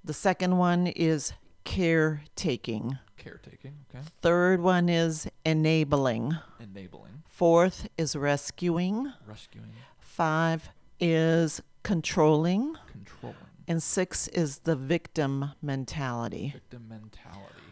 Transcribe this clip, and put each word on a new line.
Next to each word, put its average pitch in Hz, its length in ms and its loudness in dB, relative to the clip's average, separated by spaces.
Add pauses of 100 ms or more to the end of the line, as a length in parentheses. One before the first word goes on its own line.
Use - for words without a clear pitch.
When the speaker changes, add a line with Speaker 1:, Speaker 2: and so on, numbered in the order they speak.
Speaker 1:
The 151 80 -6
second 180 460 2
one 175 260 4
is 160 480 0 (300)
caretaking. 151 1400 -2 (180)
Speaker 2:
Caretaking, - 560 -20 (160)
okay. 127 140 -16 (180)
Speaker 1:
Third 175 400 4
one 175 260 4
is 165 400 0 (160)
enabling. 151 920 2 (260)
Speaker 2:
Enabling. 98 680 -18
Speaker 1:
Fourth 170 720 2
is 160 180 -2
rescuing. 175 960 -2 (140)
Speaker 2:
Rescuing. 110 480 -18 (240)
Speaker 1:
Five 160 720 0 (300)
is 165 600 2 (220)
controlling. 175 920 2 (120)
Speaker 2:
Controlling. - 480 -16 (320)
Speaker 1:
And 165 140 -2
six - 460 -2
is 156 320 -2
the 165 160 0
victim 139 880 -2
mentality. 135 920 -6
Speaker 2:
Victim 117 340 -18
mentality. 107 680 -20 (160)